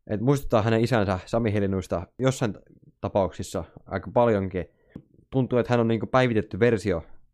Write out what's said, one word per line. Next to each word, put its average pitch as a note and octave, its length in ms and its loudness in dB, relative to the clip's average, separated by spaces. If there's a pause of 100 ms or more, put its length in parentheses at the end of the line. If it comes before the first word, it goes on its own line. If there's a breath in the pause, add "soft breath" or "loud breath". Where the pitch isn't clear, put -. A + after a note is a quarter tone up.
Et G#2 140 -4
muistuttaa B2 420 2
hänen A2+ 220 2
isänsä G2+ 420 0
Sami A#2 260 -2
Helinuista F#2+ 540 -2 (120)
jossain B2+ 360 0 (460)
tapauksissa F#2+ 640 -4 (220)
aika F#2 280 -8
paljonkin. G2 500 2 (640 loud breath)
Tuntuu, B2+ 280 0
että A#2 140 0
hän A#2+ 80 4
on A2+ 80 2
niinku A2+ 180 0
päivitetty A2+ 540 0
versio G2+ 420 2 (320)